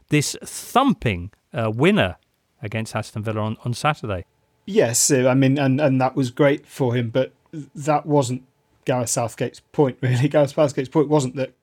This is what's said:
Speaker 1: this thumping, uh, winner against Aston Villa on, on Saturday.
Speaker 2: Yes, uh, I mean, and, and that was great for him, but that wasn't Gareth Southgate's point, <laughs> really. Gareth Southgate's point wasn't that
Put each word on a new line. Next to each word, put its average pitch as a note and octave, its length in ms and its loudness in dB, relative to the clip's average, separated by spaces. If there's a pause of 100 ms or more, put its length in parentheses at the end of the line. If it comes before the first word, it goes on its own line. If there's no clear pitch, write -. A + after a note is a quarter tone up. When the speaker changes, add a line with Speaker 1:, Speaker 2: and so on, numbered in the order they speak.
Speaker 1:
this - 340 0
thumping, A#2+ 880 -2 (220)
uh, A2+ 180 -2
winner B2 460 2 (460)
against A2 340 -6
Aston A2 260 -8
Villa G#2+ 180 -4
on, G#2+ 240 -4
on A#2+ 100 -4
Saturday. A2 500 -4 (400)
Speaker 2:
Yes, D3+ 460 2
uh, B2+ 180 4
I B2+ 60 4
mean, C3+ 240 4
and, C3+ 220 2
and C3 200 2
that B2+ 160 0
was B2+ 140 -2
great C#3+ 360 2
for B2 280 -2
him, A#2+ 160 -2
but C3 220 -2 (420)
that D3 320 -2
wasn't C3 360 0 (420)
Gareth B2 260 -2
Southgate's A#2+ 500 -4 (120)
point, C3+ 260 0
<laughs> - 40 -6
really. B2+ 260 2
Gareth D3 260 2
Southgate's C#3+ 340 0
point D3 200 0
wasn't C#3 280 0
that C3 160 -6 (100)